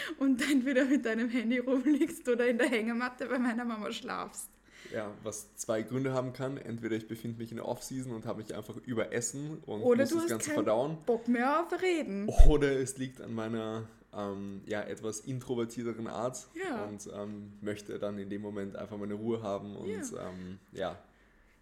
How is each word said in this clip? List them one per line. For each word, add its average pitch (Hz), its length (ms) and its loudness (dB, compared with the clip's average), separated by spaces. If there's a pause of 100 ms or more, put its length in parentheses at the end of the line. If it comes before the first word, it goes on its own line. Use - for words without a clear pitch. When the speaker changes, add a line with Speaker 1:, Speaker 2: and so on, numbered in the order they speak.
(180)
Speaker 1:
und 269 220 4
dann 269 240 4
wieder 277 200 4
mit 254 200 2
deinem 226 240 0
Handy 233 300 0
rumliegst 269 720 2
oder 240 180 4
in 240 120 2
der 269 100 4
Hängematte 240 580 -2
bei 247 140 -2
meiner 240 240 0
Mama 220 260 -4
schlafst. 196 580 -8 (440)
Speaker 2:
Ja, 107 180 -4 (140)
was - 320 -8
zwei 113 260 -2
Gründe 131 300 -2
haben 127 220 -2
kann. 135 240 -6
Entweder 113 380 -6
ich 113 120 -6
befinde 113 300 -8
mich 113 120 -10
in 113 60 -10
der - 100 -8
Off-Season 127 460 -6
und 110 140 -8
habe 107 160 -6
mich - 120 -10
einfach 107 300 -10
überessen 127 800 -4
und - 180 -6
Speaker 1:
Oder 240 200 6
Speaker 2:
muss 226 80 2
Speaker 1:
du - 60 -2
Speaker 2:
das 226 80 0
Speaker 1:
hast 233 60 0
Speaker 2:
Ganze - 200 -4
Speaker 1:
keinen 294 40 -2
Speaker 2:
verdauen. 156 520 2
Speaker 1:
Bock 226 220 0
mehr 254 340 2
auf 359 200 -4
Reden. 233 460 0 (180)
Speaker 2:
Oder 143 320 10
es 131 200 -2
liegt 131 240 -8
an 117 100 -8
meiner, 113 560 -4 (240)
ähm, 101 540 -6
ja, 104 160 -2
etwas 107 380 -6
introvertierteren 117 880 -4
Art 117 380 -6 (220)
Speaker 1:
Ja. 226 160 -4
Speaker 2:
und, 104 300 -12
ähm, 104 480 -10
möchte 104 360 -6
dann 101 200 -4
in 98 100 -8
dem 101 140 -6
Moment 101 340 -6
einfach 104 220 -10
meine 104 160 -6
Ruhe 110 280 -2
haben 101 340 -6
und, - 120 -8
Speaker 1:
Ja. 226 400 -8
Speaker 2:
ähm, 92 300 -12 (140)
ja. 90 260 -6 (640)